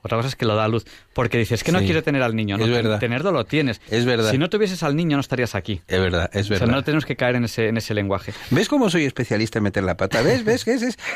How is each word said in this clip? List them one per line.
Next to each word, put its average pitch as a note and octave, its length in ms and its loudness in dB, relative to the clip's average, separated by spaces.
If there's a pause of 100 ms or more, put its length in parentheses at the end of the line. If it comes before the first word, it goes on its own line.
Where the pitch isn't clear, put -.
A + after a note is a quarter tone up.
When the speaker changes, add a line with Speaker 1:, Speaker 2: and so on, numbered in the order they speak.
Speaker 1:
Otra A#2 120 0
cosa A#2 100 0
es C3 80 -6
que B2 100 -4
lo G#2+ 100 2
da A2 100 2
a - 20 2
luz. A2+ 160 0 (300)
Porque A#2+ 240 0
dices, A2+ 240 0
"Es - 20 -8
que E3 80 0
no F3 80 2
Speaker 2:
Sí. G3 60 2
Speaker 1:
quiero D#3+ 180 2
tener C#3 200 0
al A2+ 120 0
niño". G#2 220 -2
No, A2 80 0
Speaker 2:
Es A2+ 80 2
Speaker 1:
ten-, A#2 100 2
Speaker 2:
verdad. G#2+ 160 2
Speaker 1:
tenerlo B2 320 0
lo B2+ 140 0
tienes. C#3+ 340 0 (100)
Speaker 2:
Es A#2 140 2
verdad. A#2 280 2
Speaker 1:
Si G#2 60 2
no E3 120 0
tuvieses F#3 340 0
al D3 140 0
niño, E3 180 0
no C#3 60 0
estarías B2 340 -2
aquí. F#2+ 320 -4
Speaker 2:
Es F#2 140 -2
verdad, F2 320 0
es G2+ 80 0
Speaker 1:
O G2+ 80 -2
sea, G2 100 0
Speaker 2:
verdad. A#2+ 160 2
Speaker 1:
no C3+ 80 -2
tenemos D3+ 220 0
que B2+ 100 -6
caer B2 220 0
en A#2+ 80 0
ese, A2 240 -2
en A2+ 80 0
ese A2 160 -4
lenguaje. G2 400 -2 (160)
Speaker 2:
¿Ves F3 180 2
cómo C4 220 2
soy D#3+ 160 2
especialista A2 540 -2
en G#2 40 0
meter G2 220 0
la F2 100 0
pata? G#2 260 0
¿Ves? A3+ 220 2
¿Ves? A3 220 0
¿Qué A3+ 80 0
es, B3 80 0
es? B3 180 -4 (160)